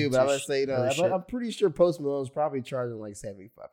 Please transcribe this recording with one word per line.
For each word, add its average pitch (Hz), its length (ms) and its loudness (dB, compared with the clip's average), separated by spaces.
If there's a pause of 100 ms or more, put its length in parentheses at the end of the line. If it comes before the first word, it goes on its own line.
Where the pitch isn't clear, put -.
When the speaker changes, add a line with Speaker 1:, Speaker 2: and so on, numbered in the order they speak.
Speaker 1:
two. 135 40 0
But 127 80 2
I'm 131 60 6
Speaker 2:
other 139 80 4
Speaker 1:
gonna 139 80 2
say, 139 260 0
no, 135 80 -2
Speaker 2:
other 127 140 2
Speaker 1:
I'm, 139 60 2
Speaker 2:
shit. 175 180 2
Speaker 1:
I'm 185 100 0
pretty 240 300 -6
sure 196 180 2
Post 175 300 4
Malone's 139 280 -2
probably 147 320 -2
charging, 123 380 -6
like, 107 180 -12
seventy-five 98 560 -14